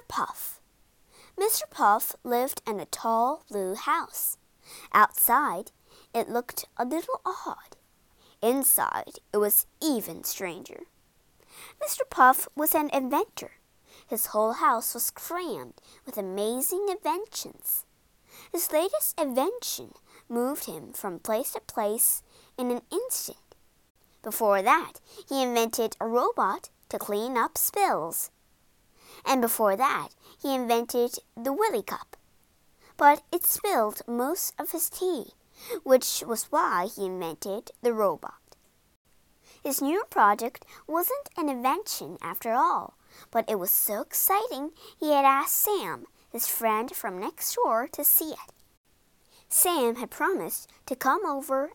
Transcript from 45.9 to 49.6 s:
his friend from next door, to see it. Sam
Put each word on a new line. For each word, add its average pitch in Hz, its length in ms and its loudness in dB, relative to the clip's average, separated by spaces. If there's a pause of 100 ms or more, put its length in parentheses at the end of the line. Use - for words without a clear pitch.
his - 160 -4
friend 220 420 0
from 185 300 -8
next - 340 -6
door, 262 380 2
to 294 100 -6
see 311 300 2
it. - 200 -16 (960)
Sam 277 460 2